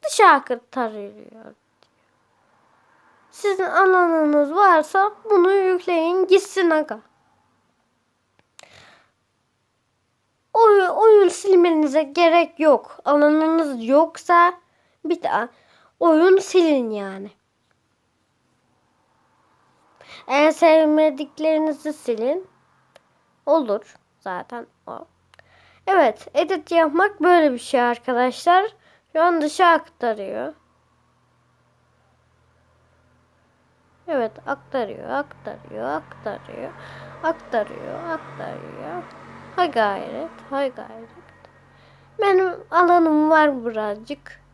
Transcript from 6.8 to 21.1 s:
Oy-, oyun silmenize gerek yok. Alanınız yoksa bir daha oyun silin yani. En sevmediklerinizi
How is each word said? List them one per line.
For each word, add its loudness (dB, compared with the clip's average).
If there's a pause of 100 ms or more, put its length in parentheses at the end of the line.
Oy-, 4
oyun 6
silmenize 2
gerek 2
yok. 0
Alanınız 0
yoksa 2 (440)
bir -4
daha -4 (520)
oyun 4
silin 0
yani. -12 (3000)
En 2
sevmediklerinizi 0